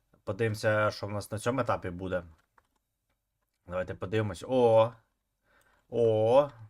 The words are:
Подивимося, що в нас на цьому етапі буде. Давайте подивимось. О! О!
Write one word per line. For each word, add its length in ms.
Подивимося, 680
що 160
в 40
нас 200
на 80
цьому 220
етапі 280
буде. 340
Давайте 280
подивимось. 520
О! 460
О! 600